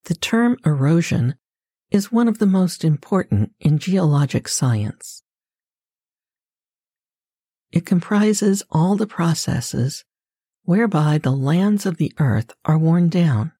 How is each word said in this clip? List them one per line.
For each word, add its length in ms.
The 100
term 500
erosion 680
is 220
one 160
of 100
the 80
most 380
important 760
in 180
geologic 680
science. 760
It 140
comprises 840
all 260
the 100
processes 1000
whereby 540
the 140
lands 540
of 100
the 220
earth 340
are 140
worn 300
down. 520